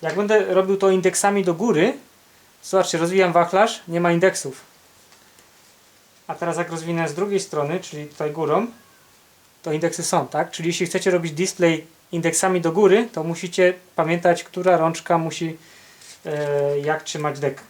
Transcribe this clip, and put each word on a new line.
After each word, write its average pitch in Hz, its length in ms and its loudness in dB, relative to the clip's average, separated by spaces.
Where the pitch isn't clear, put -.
jak 160 120 -4
będę 202 400 2
robił 190 220 2
to 196 140 2
indeksami 190 540 2
do 175 100 0
góry, 196 440 2
zobaczcie, 185 340 0
rozwijam 180 340 2
wachlarz, 175 560 2
nie 170 120 -2
ma 175 120 2
indeksów. 170 480 0
A 165 80 -8
teraz 170 220 -4
jak 170 140 -4
rozwinę 165 380 -4
z 147 60 -6
drugiej 196 260 -2
strony, 156 400 -4
czyli 151 260 -12
tutaj 151 240 -6
górą, 160 360 -2
to 165 100 -6
indeksy 165 300 -2
są, 160 260 0
tak? 160 220 -2
Czyli 165 180 -6
jeśli 170 180 -2
chcecie 180 240 -2
robić 170 220 0
display 165 540 0
indeksami 170 480 0
do 165 120 0
góry, 208 400 4
to - 120 -4
musicie 180 500 0
pamiętać, 170 480 2
która 180 320 2
rączka 165 420 0
musi, 160 380 -4
e, 143 540 0
jak 151 220 -2
trzymać 147 380 -6
dek. 139 280 -4